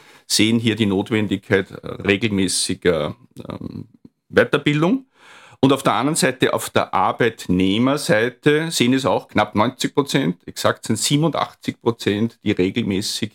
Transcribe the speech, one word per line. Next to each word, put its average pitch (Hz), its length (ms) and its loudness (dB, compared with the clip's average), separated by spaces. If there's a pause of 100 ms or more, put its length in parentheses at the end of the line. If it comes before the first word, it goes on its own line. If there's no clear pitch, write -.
(280)
sehen 113 320 2
hier 113 160 0
die 110 100 0
Notwendigkeit, 98 840 0
äh, - 160 -14
regelmäßiger, 95 1300 -2 (320)
ähm, - 400 -12 (420)
Weiterbildung. 151 760 2 (580)
Und 135 80 6
auf 131 120 0
der 127 100 2
anderen 135 220 0
Seite, - 400 0
auf - 160 -6
der - 220 0
Arbeitnehmerseite 120 1800 0
sehen 120 220 2
es 131 120 -2
auch 107 220 0
knapp - 280 0
neunzig 110 380 -2
Prozent, 143 540 -2
exakt - 380 -2
sind 113 120 -2
siebenundachtzig - 840 -2
Prozent, 113 640 -2
die 104 80 0
regelmäßig 98 840 -2